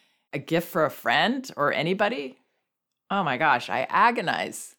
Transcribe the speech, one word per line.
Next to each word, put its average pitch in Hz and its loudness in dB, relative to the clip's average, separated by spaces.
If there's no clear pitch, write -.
A 139 -6
gift 165 -2
for 160 0
a 135 0
friend 185 0
or 143 2
anybody? 208 -2
Oh 196 -2
my 135 0
gosh, 139 2
I 120 -2
agonize 185 0